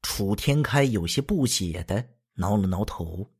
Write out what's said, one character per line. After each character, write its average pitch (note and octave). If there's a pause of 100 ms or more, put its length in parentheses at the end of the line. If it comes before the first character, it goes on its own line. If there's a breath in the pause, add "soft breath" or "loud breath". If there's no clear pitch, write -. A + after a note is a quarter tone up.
(180)
普 G2+
天 C#3+
开 C#3
有 G#2+
些 C3+
不 D#3
解 E2+
的 G#2+ (280)
挠 G2
了 G2
挠 F#2
头。 E2+